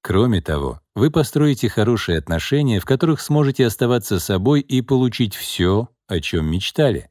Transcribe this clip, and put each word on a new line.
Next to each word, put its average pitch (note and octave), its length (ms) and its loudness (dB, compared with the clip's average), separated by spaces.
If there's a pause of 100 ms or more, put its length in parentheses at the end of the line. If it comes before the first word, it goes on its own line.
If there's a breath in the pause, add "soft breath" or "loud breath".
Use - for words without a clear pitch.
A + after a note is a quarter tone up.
Кроме G2+ 400 0
того, C#2+ 400 -4 (140)
вы C3+ 160 2
построите D3 580 0
хорошие G#2 500 0
отношения, G#2+ 600 0
в F2 60 -4
которых D3 360 0
сможете C#3 460 2
оставаться A#2 540 0
собой A2+ 400 2
и C3 200 -2
получить B2 540 0
всё, G2 540 -2 (180)
о F2+ 140 -2
чём D#2+ 260 -2
мечтали. F2+ 640 -2